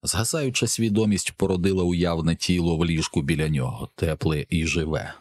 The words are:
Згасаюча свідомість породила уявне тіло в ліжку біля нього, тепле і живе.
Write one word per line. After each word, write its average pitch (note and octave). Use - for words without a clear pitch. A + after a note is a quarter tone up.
Згасаюча B2
свідомість A2
породила F#2
уявне E2+
тіло E2+
в D#2+
ліжку D#2+
біля D#2
нього, C2+
тепле D#2
і E2
живе. D#2+